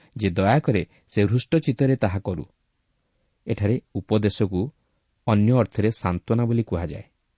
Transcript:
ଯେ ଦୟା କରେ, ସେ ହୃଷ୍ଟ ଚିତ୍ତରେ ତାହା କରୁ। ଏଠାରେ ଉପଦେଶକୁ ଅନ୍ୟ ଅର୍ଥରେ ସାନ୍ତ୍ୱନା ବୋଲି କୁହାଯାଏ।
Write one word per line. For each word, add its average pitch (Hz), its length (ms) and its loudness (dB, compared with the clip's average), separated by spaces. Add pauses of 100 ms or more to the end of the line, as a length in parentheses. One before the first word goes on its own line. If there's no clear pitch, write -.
(160)
ଯେ 104 140 0
ଦୟା 98 300 2
କରେ, 104 220 0 (260)
ସେ - 160 -2
ହୃଷ୍ଟ 110 320 0
ଚିତ୍ତରେ 135 400 0
ତାହା 98 240 -2
କରୁ। 90 240 -6 (1040)
ଏଠାରେ 110 300 0 (180)
ଉପଦେଶକୁ 101 640 -2 (640)
ଅନ୍ୟ 107 300 4
ଅର୍ଥରେ 107 340 0
ସାନ୍ତ୍ୱନା 110 540 -2
ବୋଲି 117 180 0
କୁହାଯାଏ। 85 420 -6 (340)